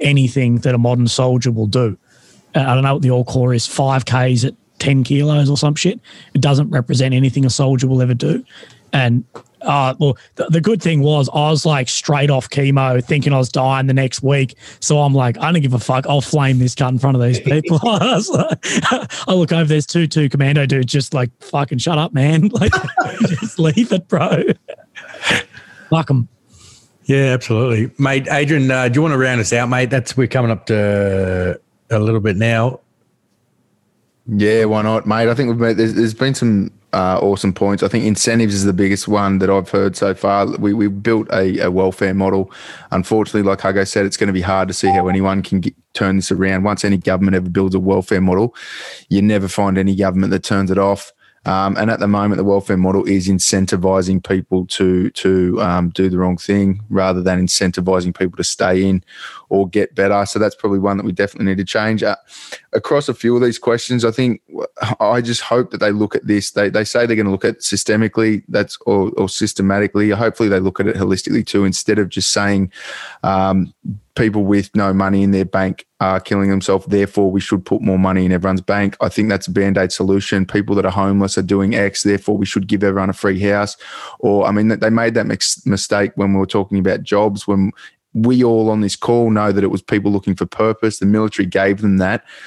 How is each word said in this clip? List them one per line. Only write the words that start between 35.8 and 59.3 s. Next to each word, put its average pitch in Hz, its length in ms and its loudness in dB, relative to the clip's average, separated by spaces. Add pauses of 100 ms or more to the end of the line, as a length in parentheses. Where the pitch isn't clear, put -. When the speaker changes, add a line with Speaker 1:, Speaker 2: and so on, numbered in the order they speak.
Speaker 3:
there's 113 180 0
been 135 220 -2
some, 107 360 0 (220)
uh, 92 300 0
awesome 98 320 0
points. 101 280 0
I - 60 2
think 107 160 -2
incentives 110 480 0
is 98 140 0
the 98 80 2
biggest 98 340 0
one 101 300 2
that 95 100 2
I've 98 220 0
heard 98 260 0
so 98 180 0
far. 98 320 0 (120)
We, 101 160 0
we 104 140 0
built 107 440 -2
a, 95 280 0
a 90 100 0
welfare 95 420 0
model. 95 400 0 (380)
Unfortunately, 104 500 0
like 98 200 0
Huggo 98 280 0
said, 101 160 0
it's 98 140 -4
gonna 101 160 0
be 92 80 0
hard 95 260 0
to 90 60 -6
see 95 140 -2
how 95 200 2
anyone 95 340 0
can 95 180 -2
get, - 140 -6 (200)
turn 98 220 0
this 92 140 -2
around. 95 340 0
Once 101 200 -2
any 101 140 2
government 95 360 0
ever 92 140 -2
builds 95 260 -2
a 92 60 2
welfare 95 400 0
model, 95 340 2 (540)
you 98 140 2
never 101 260 2
find 95 300 0
any 95 180 2
government 95 360 0
that 95 100 -2
turns 98 280 0
it 92 60 0
off. 98 380 -2 (300)
Um, 98 340 -2
and 110 120 0
at 113 80 -2
the 101 100 0
moment, 101 280 0
the 98 80 0
welfare 98 320 0
model 92 320 2
is 95 180 0
incentivizing 95 1000 0
people 92 400 -2
to, 92 440 0
to, 92 520 0
um, 90 280 0
do 95 200 0
the 90 80 -2
wrong 92 180 0
thing 101 540 -2
rather 95 320 0
than 92 180 0
incentivizing 90 760 0
people 90 220 -4
to 87 80 -4
stay 95 420 0
in 95 160 0 (460)